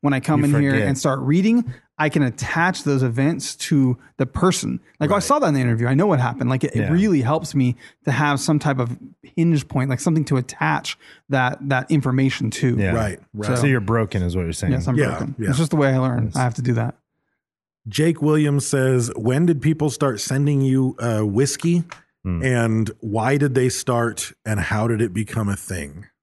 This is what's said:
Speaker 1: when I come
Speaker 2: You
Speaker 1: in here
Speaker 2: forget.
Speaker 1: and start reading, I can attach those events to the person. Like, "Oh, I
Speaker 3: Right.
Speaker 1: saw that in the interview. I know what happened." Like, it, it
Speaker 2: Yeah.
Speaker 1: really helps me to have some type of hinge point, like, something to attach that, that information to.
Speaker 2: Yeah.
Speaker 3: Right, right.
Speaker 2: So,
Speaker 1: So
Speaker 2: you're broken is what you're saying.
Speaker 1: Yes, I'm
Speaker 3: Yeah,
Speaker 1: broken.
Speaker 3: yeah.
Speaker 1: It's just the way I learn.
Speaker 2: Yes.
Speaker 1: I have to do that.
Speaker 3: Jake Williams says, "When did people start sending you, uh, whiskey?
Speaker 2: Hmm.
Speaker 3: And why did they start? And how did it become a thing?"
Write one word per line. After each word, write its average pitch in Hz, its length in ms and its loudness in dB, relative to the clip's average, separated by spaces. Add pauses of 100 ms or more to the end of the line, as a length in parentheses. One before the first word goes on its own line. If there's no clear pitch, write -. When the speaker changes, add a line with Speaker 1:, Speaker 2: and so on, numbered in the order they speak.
Speaker 1:
when 143 120 2
I 131 60 0
come 147 200 2
Speaker 2:
You 143 160 2
Speaker 1:
in 143 60 4
here 139 100 2
Speaker 2:
forget. 110 160 2
Speaker 1:
and 135 100 0
start 135 220 0
reading, 190 460 2 (340)
I 156 100 2
can 151 120 2
attach 165 640 -2
those 139 180 0
events 131 540 -2
to 135 420 2 (200)
the 131 100 0
person. - 520 0 (200)
Like, 151 100 0
"Oh, 196 40 2
I - 40 2
Speaker 3:
Right. 196 60 -2
Speaker 1:
saw 294 160 2
that 285 80 2
in 156 80 2
the 135 60 0
interview. 120 260 0
I 131 80 2
know 170 100 2
what 175 140 2
happened." 123 300 -2
Like, 131 140 0
it, - 120 -4
it 110 60 0
Speaker 2:
Yeah. 101 100 0
Speaker 1:
really 180 300 2
helps 151 340 -2
me 127 200 2 (300)
to 147 60 -2
have 143 280 0
some 151 200 0
type 143 180 -2
of 120 180 -4 (280)
hinge 165 440 0
point, 131 220 -2
like, 127 100 -2
something 160 260 0
to 139 120 0
attach - 580 -4 (340)
that, 127 280 0 (120)
that 127 200 0
information 135 640 0
to. 123 260 0
Speaker 2:
Yeah. 98 160 0
Speaker 3:
Right, 107 260 -2 (140)
right. 104 140 -6
Speaker 2:
So, 127 80 0
Speaker 1:
So 123 120 0
Speaker 2:
you're 131 120 4
broken 107 420 0
is 87 140 -2
what 92 80 0
you're 82 100 -4
saying. 92 200 -2
Speaker 1:
Yes, 87 140 -2
I'm 123 80 0
Speaker 3:
Yeah, - 140 2
Speaker 1:
broken. - 300 -6
Speaker 3:
yeah. 107 100 -4
Speaker 1:
It's 131 80 0
just 160 140 0
the 170 60 0
way 139 140 4
I 131 60 2
learn. 123 280 0
Speaker 2:
Yes. 107 100 -6
Speaker 1:
I 127 60 0
have 123 140 0
to - 60 -6
do 123 120 0
that. 117 220 -2 (920)
Speaker 3:
Jake 151 340 0
Williams 147 460 2
says, 131 480 2
"When 127 300 2
did 156 160 2
people 156 280 2
start 131 300 -2
sending 143 420 0
you, 131 380 2
uh, 113 220 0
whiskey? 139 600 0 (400)
Speaker 2:
Hmm. 90 200 -4
Speaker 3:
And 113 560 0
why 113 380 -2
did 139 180 0
they 127 140 2
start? 117 640 -4 (120)
And 107 140 -2
how 107 280 -2
did 113 140 0
it 107 120 -2
become 107 340 -4
a 98 80 -2
thing?" 85 500 -12 (180)